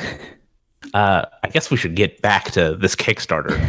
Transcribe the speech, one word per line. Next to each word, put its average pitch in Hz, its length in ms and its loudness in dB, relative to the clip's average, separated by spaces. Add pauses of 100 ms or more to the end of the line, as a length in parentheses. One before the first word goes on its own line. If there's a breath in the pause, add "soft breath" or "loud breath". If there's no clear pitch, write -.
(920 loud breath)
Uh, 101 320 2 (180)
I - 60 -2
guess - 200 -2
we 143 60 0
should 85 200 -2
get 98 260 0
back 101 300 2
to 80 240 2
this 95 200 0
Kickstarter, - 720 -2